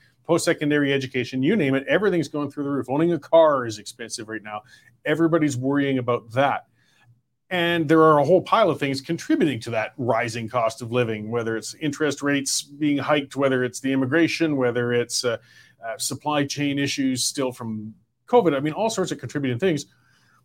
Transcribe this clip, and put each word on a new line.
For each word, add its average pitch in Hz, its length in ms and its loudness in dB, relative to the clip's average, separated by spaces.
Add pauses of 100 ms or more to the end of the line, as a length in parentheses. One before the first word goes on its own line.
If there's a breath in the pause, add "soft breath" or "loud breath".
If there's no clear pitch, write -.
(260)
post-secondary 147 680 2
education, 131 500 -2
you 185 120 4
name 139 200 2
it, 135 120 -2
everything's 175 400 2
going 147 220 -6
through 143 140 -8
the 139 80 -4
roof. 131 180 -4
Owning 165 240 0
a 151 60 -2
car 151 480 4
is 110 100 -8
expensive 110 520 -12
right 107 140 -10
now. 107 180 -10 (440 soft breath)
Everybody's 151 520 2
worrying 139 420 0
about 120 320 -4
that. 127 340 0 (840)
And 170 400 0
there 160 120 8
are 156 180 8
a 143 40 4
whole 165 180 6
pile 202 280 4
of 143 100 -2
things 139 220 -2
contributing 165 600 -2
to 117 100 -10
that 110 260 -4
rising 117 500 -2
cost 113 340 -2
of 117 120 -8
living, 110 380 -2
whether 113 260 -2
it's - 240 -10
interest 147 400 -2
rates 143 400 -2
being 147 360 -2
hiked, 143 380 0
whether 131 300 2
it's - 160 -8
the 135 100 -2
immigration, 147 640 0
whether 120 380 0
it's, 120 320 -2
uh, 117 120 -2 (480 soft breath)
uh, 110 120 -8
supply 147 480 -2
chain 143 320 -4
issues 135 460 -2
still 127 280 -4
from 110 420 -10 (340)
covid. 180 280 4
I 135 40 0
mean, 151 120 -2
all 196 180 -2
sorts 180 220 -4
of 147 60 -4
contributing 127 400 -4
things. 160 300 0 (580)